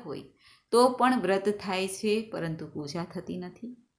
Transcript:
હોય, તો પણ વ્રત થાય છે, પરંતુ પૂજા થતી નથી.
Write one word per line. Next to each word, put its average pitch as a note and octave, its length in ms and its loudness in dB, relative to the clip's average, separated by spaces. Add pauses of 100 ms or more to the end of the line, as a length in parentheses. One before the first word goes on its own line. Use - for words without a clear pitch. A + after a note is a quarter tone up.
હોય, - 200 -10 (480)
તો A#3 160 6
પણ B3+ 320 4
વ્રત F#3+ 280 2 (100)
થાય F#3+ 300 -2
છે, G#3 240 -2 (180)
પરંતુ D#3+ 360 -4
પૂજા D#3 380 -6
થતી F3 340 -8
નથી. F3+ 340 -12 (260)